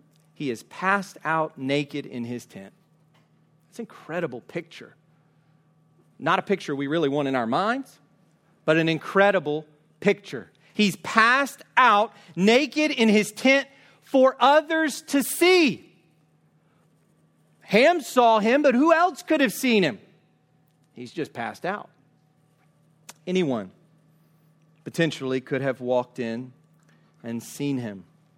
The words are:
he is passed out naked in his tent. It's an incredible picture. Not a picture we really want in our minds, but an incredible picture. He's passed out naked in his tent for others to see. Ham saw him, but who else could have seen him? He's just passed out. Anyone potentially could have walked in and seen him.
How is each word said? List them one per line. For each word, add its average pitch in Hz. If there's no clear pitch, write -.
he 143
is 113
passed 190
out 156
naked 139
in 123
his 117
tent. 98
It's -
an 233
incredible 156
picture. -
Not 170
a -
picture 175
we 139
really 151
want 143
in 135
our 120
minds, 208
but 160
an 165
incredible 165
picture. 185
He's 208
passed 247
out 220
naked 254
in 247
his 208
tent 269
for 262
others 302
to 277
see. 339
Ham 285
saw 233
him, 233
but 277
who 311
else 330
could 311
have 233
seen 226
him? 127
He's 120
just 143
passed 113
out. 196
Anyone 139
potentially 135
could 131
have 135
walked 123
in 120
and 117
seen 143
him. 101